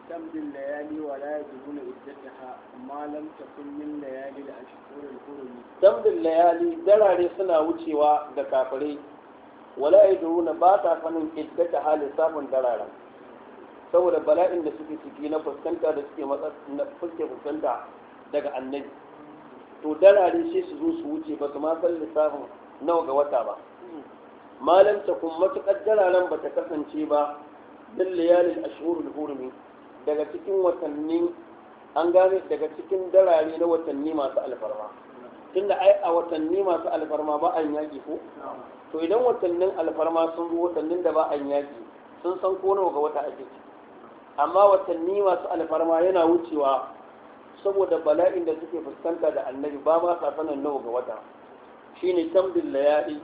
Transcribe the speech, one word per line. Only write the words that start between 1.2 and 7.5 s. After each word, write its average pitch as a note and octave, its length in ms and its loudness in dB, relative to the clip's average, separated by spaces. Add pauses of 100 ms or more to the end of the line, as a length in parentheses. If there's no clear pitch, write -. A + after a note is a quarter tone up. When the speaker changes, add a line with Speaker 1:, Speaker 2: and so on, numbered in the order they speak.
Speaker 1:
يدرون C3+ 380 -14
عدتها C3 720 -16 (340)
ما D3 260 -10
لم D3+ 160 -10 (160)
تكن C#3+ 260 -18
من D3 380 -10
ليالي C3+ 320 -12
الأشهر C#3 640 -18
الحرم. C3+ 480 -16 (300)
Speaker 2:
Tamdil F#3+ 420 4
layali, E3+ 640 2
darare F#3+ 460 6
suna F3 300 0